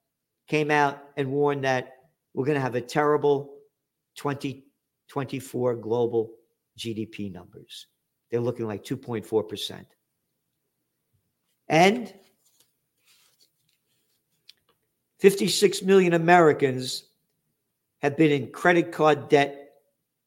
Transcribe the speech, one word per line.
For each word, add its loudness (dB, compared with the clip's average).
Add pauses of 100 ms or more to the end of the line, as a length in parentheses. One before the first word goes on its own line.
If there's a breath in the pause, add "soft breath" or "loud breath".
(480)
came 0
out 2 (180)
and -4
warned 0
that -2 (360)
we're -4
gonna 0
have -4
a -4
terrible 0 (640)
twenty -8 (420)
twenty-four -6
global -2 (440)
G -10
D -8
P -10
numbers. -20 (440)
They're -4
looking -6
like -10
two -8
point -10
four -2
percent. -12 (1800)
And 2 (3000)
fifty-six 2
million 4
Americans 2 (960)
have -4
been 4
in -2
credit 0
card 2
debt 0 (540)